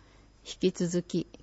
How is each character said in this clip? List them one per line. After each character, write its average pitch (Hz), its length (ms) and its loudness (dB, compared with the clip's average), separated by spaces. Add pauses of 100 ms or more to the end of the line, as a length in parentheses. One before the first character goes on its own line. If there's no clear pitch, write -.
(440)
引 - 260 0
き - 20 2
続 175 300 0
き、 - 240 -4 (160)